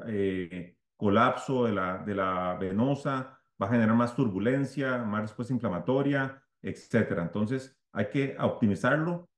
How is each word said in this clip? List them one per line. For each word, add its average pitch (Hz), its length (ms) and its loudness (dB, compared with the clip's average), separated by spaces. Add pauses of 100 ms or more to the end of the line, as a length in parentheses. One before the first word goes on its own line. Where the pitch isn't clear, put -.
eh, 92 680 -4 (220)
colapso 117 680 2
de 113 80 2
la, 92 280 -2
de 101 160 -6
la 90 440 -2
venosa, 131 800 -2 (220)
va 98 60 0
a - 20 -4
generar 113 260 4
más 120 180 4
turbulencia, 127 920 0
más 104 160 -2
respuesta 110 320 -6
inflamatoria, 131 920 -2 (180)
etcétera. 95 640 0
Entonces, 107 560 -4 (140)
hay 104 160 -2
que 135 280 -2
optimizarlo, 147 1000 0